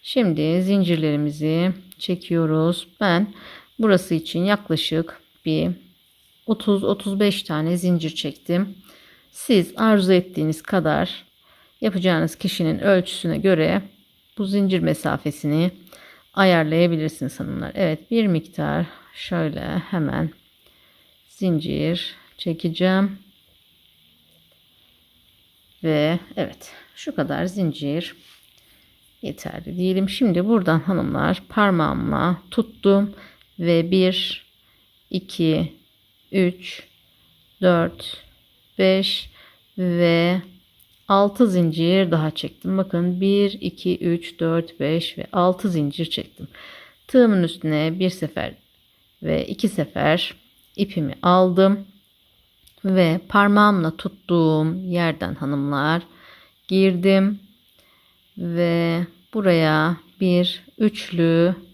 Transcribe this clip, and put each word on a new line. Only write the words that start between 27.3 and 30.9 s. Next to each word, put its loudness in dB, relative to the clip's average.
zincir -4
yeterli -12
diyelim. 0
Şimdi 0
buradan 2
hanımlar -2